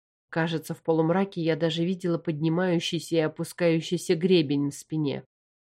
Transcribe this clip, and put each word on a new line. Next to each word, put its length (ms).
Кажется, 460
в 100
полумраке 580
я 140
даже 300
видела 320
поднимающийся 960
и 40
опускающийся 960
гребень 500
на 60
спине. 520